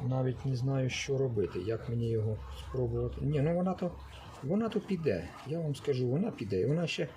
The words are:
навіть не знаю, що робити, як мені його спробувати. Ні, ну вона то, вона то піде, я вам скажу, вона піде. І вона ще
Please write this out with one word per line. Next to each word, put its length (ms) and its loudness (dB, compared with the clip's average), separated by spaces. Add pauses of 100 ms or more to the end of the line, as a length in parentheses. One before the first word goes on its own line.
навіть 380 0
не 100 0
знаю, 340 0
що 280 -2
робити, 400 0
як 300 -4
мені 220 0
його 260 2 (220)
спробувати. 640 -2
Ні, 200 2
ну 140 4
вона 200 2
то, 160 -2 (520)
вона 260 2
то 120 0
піде, 480 0 (180)
я 120 -2
вам 160 0
скажу, 340 2
вона 220 2
піде. 300 0
І 60 4
вона 200 4
ще 300 -2